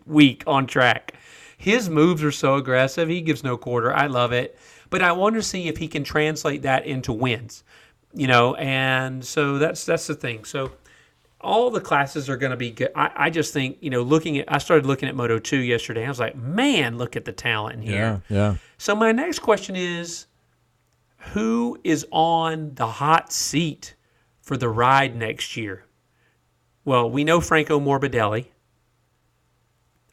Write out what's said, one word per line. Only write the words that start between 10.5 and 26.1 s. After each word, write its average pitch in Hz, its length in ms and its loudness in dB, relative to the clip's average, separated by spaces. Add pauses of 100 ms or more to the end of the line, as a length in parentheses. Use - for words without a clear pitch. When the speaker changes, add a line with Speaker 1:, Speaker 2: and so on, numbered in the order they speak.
Speaker 1:
all 226 320 2
the 208 100 -2
classes 139 480 0
are 135 80 -4
gonna 127 200 -2
be 120 140 -6
good. 110 220 -2
I, 147 220 0
I 147 160 0
just 160 220 -2
think, 135 260 -4
you 156 100 -8
know, 127 140 0
looking 151 340 2
at, - 160 -6
I 147 60 2
started 147 260 4
looking 135 240 0
at 127 60 -6
Moto 117 240 0
two 139 220 -2
yesterday, 117 400 -2
and 123 80 -4
I - 20 -4
was 120 80 -8
like, - 160 -4
"Man, 147 640 0
look 123 160 -6
at 120 100 -8
the 117 60 -8
talent 113 460 -4
in 110 100 -8
here." 104 420 -2
Speaker 2:
Yeah, 104 60 -2
yeah. 101 200 2 (220)
Speaker 1:
So - 180 -2
my 226 180 4
next 302 260 -2
question 196 380 0
is, 170 500 -6 (1080)
who 226 500 -2
is 151 280 0
on 160 640 0
the 127 120 -2
hot 143 440 0
seat - 640 -4 (460)
for 139 160 -6
the 120 120 -2
ride 127 460 4
next 117 400 -8
year? 104 300 -8 (1000)